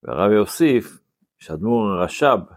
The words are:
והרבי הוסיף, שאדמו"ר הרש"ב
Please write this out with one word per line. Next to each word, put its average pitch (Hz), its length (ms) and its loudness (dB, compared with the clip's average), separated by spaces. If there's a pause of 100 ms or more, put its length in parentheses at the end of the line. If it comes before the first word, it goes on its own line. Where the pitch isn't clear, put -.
והרבי 92 320 0
הוסיף, 120 640 0 (400)
שאדמו"ר 107 480 -4
הרש"ב 98 520 0 (180)